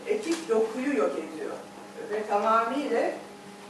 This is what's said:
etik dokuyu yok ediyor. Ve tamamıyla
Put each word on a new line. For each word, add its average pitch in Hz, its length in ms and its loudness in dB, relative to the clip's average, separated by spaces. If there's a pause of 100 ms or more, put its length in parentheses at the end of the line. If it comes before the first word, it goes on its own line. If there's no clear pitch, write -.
etik - 420 0
dokuyu 233 500 2
yok 185 140 4
ediyor. 156 400 -6 (580)
Ve 208 160 0
tamamıyla 226 840 4 (600)